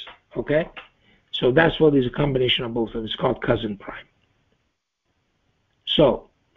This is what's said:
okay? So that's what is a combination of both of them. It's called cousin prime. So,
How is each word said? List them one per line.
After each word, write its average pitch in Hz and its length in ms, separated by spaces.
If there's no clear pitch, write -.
okay? 147 340
So 127 200
that's 156 280
what 151 160
is 127 100
a 120 40
combination 131 560
of 117 80
both 113 160
of - 60
them. 113 100
It's 104 100
called 127 260
cousin 107 360
prime. - 280
So, - 440